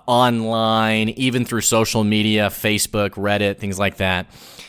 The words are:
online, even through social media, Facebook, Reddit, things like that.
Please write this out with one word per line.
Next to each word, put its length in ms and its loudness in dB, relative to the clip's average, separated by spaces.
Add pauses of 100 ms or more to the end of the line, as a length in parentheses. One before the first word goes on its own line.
online, 1040 2
even 340 -2
through 160 -4
social 440 2
media, 420 2
Facebook, 640 -2
Reddit, 480 -2
things 200 -6
like 200 -2
that. 320 -2 (380)